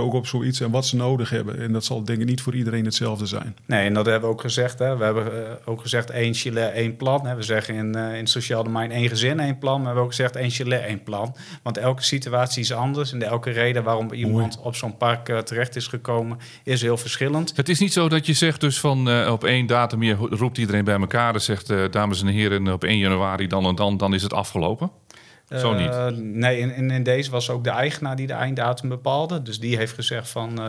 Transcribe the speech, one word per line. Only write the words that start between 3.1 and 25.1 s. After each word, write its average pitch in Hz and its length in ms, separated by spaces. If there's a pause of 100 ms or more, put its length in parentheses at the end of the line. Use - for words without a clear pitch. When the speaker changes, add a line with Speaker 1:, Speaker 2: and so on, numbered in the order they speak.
Speaker 1:
zijn. 101 300 (100)
Speaker 2:
Nee, 101 200
en 101 80
dat 107 120
hebben 113 220
we 113 60
ook 117 60
gezegd, 123 380
hè. 131 180
We 113 80
hebben, 110 420
eh, 113 60 (120)
ook 113 160
gezegd: 117 320
"Eén 117 220
chalet, 113 380
één 113 240
plan", 135 300
hè. 123 80
We 117 80
zeggen 110 320
in, 110 200
eh, 113 180
in 113 60
het 110 120
sociaal 120 340
domein: 113 320
"Eén 120 120
gezin, 123 320
één 139 180
plan", 135 140
maar 139 80
we 131 60
hebben 123 180
ook 123 100
gezegd: 127 220
"Eén 127 140
chalet, 123 340
één 104 180
plan." 110 320 (280)
Want 110 160
elke 131 240
situatie 127 600
is 110 100
anders 135 400
en 123 100
elke 117 280
reden 120 320
waarom 113 240
Speaker 1:
Mooi. 117 120
Speaker 2:
iemand 113 440
op 117 120
zo'n 113 220
park, 120 320
eh, 117 100
terecht 117 380
is 120 100
gekomen, 117 520 (260)
is 127 180
heel 117 140
verschillend. 147 600
Speaker 3:
Het 139 120
is 175 100
niet 196 140
zo 165 160
dat 156 180
je 160 60
zegt 160 280
dus 143 200
van, 131 300
eh, 120 220
op 113 120
één 123 220
datum, 117 360
je 113 120
ho-, 107 160
roept 120 280
iedereen 104 260
bij 101 160
elkaar 117 340
en 104 80
zegt: - 280
"Eh, 98 200
dames 101 300
en 98 60
heren, 98 460
op 92 120
één 107 140
januari 95 480
dan 95 180
en 92 100
dan, 101 220
dan 98 180
is 92 80
het 98 100
afgelopen"? 101 580 (680)